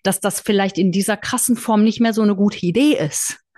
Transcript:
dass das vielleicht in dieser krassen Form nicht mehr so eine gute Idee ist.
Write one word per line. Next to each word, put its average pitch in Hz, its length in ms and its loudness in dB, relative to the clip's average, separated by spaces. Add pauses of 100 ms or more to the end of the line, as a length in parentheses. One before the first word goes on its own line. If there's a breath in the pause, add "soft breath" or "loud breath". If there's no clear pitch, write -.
dass 190 160 -2
das - 220 -4
vielleicht 196 360 0
in 190 140 2
dieser 202 260 -2
krassen - 380 -2
Form 220 280 2
nicht 220 180 2
mehr 226 120 2
so 214 80 0
eine 208 140 2
gute 202 280 0
Idee 233 320 2
ist. - 440 -4 (180)